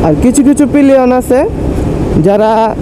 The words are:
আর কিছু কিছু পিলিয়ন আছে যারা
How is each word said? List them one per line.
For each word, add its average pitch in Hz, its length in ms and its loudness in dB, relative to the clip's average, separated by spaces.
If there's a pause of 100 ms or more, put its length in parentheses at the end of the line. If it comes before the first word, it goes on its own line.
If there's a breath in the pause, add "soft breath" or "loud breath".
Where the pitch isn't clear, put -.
আর 160 180 0
কিছু 254 220 2
কিছু 285 300 2
পিলিয়ন 269 380 2
আছে 254 340 0 (760)
যারা 214 580 0